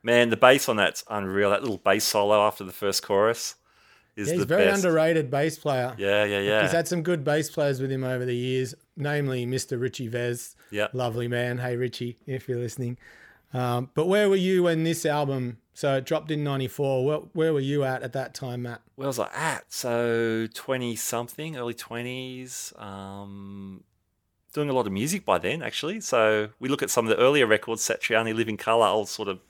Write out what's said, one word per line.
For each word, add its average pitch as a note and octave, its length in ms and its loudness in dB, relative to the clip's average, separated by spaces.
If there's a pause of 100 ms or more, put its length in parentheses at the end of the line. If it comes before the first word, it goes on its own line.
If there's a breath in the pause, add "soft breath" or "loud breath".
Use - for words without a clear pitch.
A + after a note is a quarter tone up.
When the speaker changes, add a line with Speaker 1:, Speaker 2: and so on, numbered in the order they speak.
Speaker 1:
Man, A#2+ 280 6
the A2 80 2
bass C3 320 6
on A2 80 0
that's F#2 320 2
unreal. G2+ 420 0
That G2+ 100 2
little A2 160 -4
bass G2+ 280 2
solo G#2 420 4
after G2+ 160 -2
the F#2 80 -10
first - 320 -2
chorus G#2+ 520 2 (600 soft breath)
is G#2 140 -4
Speaker 2:
Yeah, E3+ 60 0
he's - 120 0
Speaker 1:
the D#3+ 80 2
Speaker 2:
a - 20 4
very F#3+ 140 6
Speaker 1:
best. G3 140 0
Speaker 2:
underrated D#3+ 440 2
bass D3 300 0
player. B2+ 380 -2
Speaker 1:
Yeah, G2+ 260 4
yeah, G2+ 140 2
Speaker 2:
Like, G2 100 2
Speaker 1:
yeah. G#2 160 4
Speaker 2:
he's F#2 80 2
had E3 160 0
some E3+ 160 -2
good E3 200 0
bass D3+ 280 0
players C#3+ 300 0
with C3+ 100 -4
him C3 120 -2
over B2+ 220 -2
the B2 100 -2
years, B2+ 380 -2 (240)
namely C#3+ 480 -2
Mister B2+ 320 -4
Richie B2 300 -4
Vez. A#2+ 480 -4 (160 soft breath)
Speaker 1:
Yeah. G#2 220 0
Speaker 2:
Lovely A#2+ 340 -2
man. B2 320 -2
Hey, B2 160 -4
Richie, A#2+ 500 -6
if C3 240 -8
you're A#2+ 100 -2
listening. B2 380 -6 (560 loud breath)
Um, B2 400 -2
but D#3 140 0
where G3+ 220 4
were G3 80 4
you F#3 260 2
when E3 220 2
this E3 200 -2
album, C3+ 520 -2 (160)
so C3+ 240 0
it C3 80 -4
dropped D#3 260 -2
in D3+ 120 -2
ninety-four, C3+ 600 0
where, D3+ 120 0 (160)
where D#3+ 200 2
were C#3+ 60 2
you C#3 240 0
at, C3 180 -2
at B2 120 -8
that C3 200 -6
time, B2 280 -8
Matt? A#2+ 200 -10 (140)
Speaker 1:
Where C3+ 120 -4
was A#2+ 120 -2
I - 140 -2
at? C#3+ 400 -4
So A#2 800 0
twenty-something, B2 1040 -6
early A#2+ 160 -6
twenties, B2+ 1040 -10
um, G2 1040 -12 (680)
doing D3 160 -2
a C3+ 40 -2
lot B2 140 2
of G2 60 -2
music D3+ 320 -2
by F#2 120 2
then, A2 240 -2
actually. D3 380 -6
So A2 500 2 (100)
we B2+ 100 -6
look C#3 120 -2
at - 80 -2
some A#2 160 0
of A2 100 0
the G2 60 2
earlier C3+ 240 6
records, G#2+ 420 2
Satriani, A2+ 460 0
Living A2 240 0
Colour, A2+ 300 4
I F#2 60 4
was G#2+ 160 0
sort G#2 180 -6
of F#2 120 -4 (100)